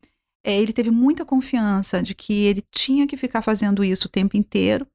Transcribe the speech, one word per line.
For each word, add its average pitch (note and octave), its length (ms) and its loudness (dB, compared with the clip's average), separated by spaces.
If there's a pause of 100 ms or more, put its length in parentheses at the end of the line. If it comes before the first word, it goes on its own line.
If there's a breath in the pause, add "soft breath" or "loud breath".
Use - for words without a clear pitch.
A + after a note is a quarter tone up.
(440 soft breath)
é, G3+ 160 0
ele G#3+ 140 0
teve A#3 160 0
muita B3+ 340 2
confiança G#3 760 0
de F3+ 140 -6
que - 180 -6
ele G#3 380 2
tinha C#4 340 0
que C#4+ 100 -4
ficar B3 280 -4
fazendo G3+ 400 0
isso F#3+ 240 0
o - 20 -20
tempo G3 260 0
inteiro G3+ 600 0